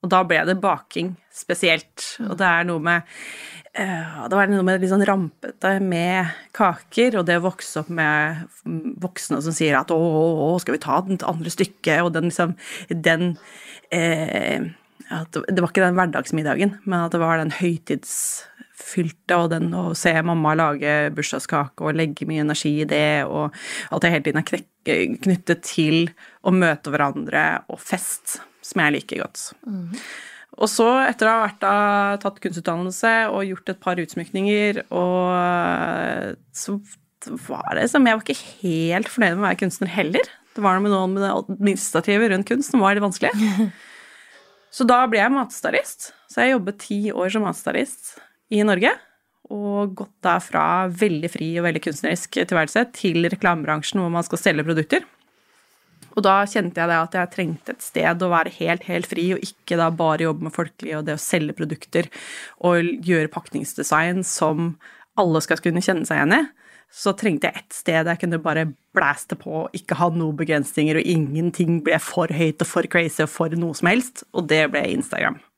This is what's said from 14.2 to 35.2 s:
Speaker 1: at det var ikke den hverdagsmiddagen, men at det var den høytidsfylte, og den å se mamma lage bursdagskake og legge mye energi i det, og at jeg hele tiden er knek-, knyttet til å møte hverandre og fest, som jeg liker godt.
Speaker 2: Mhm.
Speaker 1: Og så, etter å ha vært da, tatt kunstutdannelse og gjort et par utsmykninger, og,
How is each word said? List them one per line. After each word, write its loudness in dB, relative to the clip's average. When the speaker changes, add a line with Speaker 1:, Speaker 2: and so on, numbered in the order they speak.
Speaker 1:
at -6
det 0
var 0
ikke 4
den 2
hverdagsmiddagen, 0
men 0
at -4
det 2
var 2
den -2
høytidsfylte, -4
og 2
den -2
å -2
se 2
mamma 2
lage 0
bursdagskake -4
og -2
legge -2
mye -2
energi 0
i -4
det, 2
og -4
at 0
jeg 4
hele 0
tiden 0
er -8
knek-, -2
knyttet 2
til 2
å 2
møte 2
hverandre 0
og -10
fest, -8
som -2
jeg 4
liker -6
godt. -12
Speaker 2:
Mhm. -8
Speaker 1:
Og 2
så, 2
etter 0
å 4
ha 2
vært -6
da, 2
tatt -4
kunstutdannelse -2
og -2
gjort -8
et -10
par -2
utsmykninger, -2
og, 2